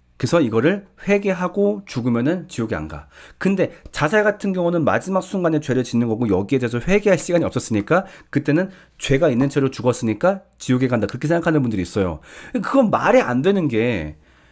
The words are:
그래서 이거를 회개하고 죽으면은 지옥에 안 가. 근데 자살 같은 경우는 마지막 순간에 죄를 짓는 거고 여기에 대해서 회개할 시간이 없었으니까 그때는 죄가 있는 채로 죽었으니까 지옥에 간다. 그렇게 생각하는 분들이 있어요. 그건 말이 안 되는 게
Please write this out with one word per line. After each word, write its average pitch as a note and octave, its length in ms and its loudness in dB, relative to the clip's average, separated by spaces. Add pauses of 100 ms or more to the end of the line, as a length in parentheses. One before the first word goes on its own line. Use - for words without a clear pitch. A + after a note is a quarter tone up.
(180)
그래서 E3+ 220 2
이거를 C#3 460 2 (220)
회개하고 G3+ 760 0
죽으면은 B2+ 640 -2
지옥에 A2 300 -4
안 D#2 100 -6
가. D2+ 220 -14 (300)
근데 F#3 340 0 (180)
자살 G#3+ 320 2
같은 G3+ 300 0
경우는 F3 320 0
마지막 B2+ 360 0
순간에 F3 380 -2
죄를 C3 240 0
짓는 A#2+ 240 0
거고 A2+ 220 -2
여기에 G2+ 320 0
대해서 A#2+ 180 -2
회개할 G3 400 2
시간이 E3+ 260 0
없었으니까 A#2 600 0 (240)
그때는 D#3 400 0 (280)
죄가 C#3 320 2
있는 B2+ 180 2
채로 C3+ 240 0
죽었으니까 B2 720 0 (160)
지옥에 B2+ 280 0
간다. A#2 220 0
그렇게 - 180 -6
생각하는 E3 360 0
분들이 G#2+ 200 -2
있어요. F2 380 -2 (320)
그건 A#3+ 380 2
말이 F3+ 300 4
안 B2+ 220 -2
되는 F#3 240 2
게 A2 500 -2 (360)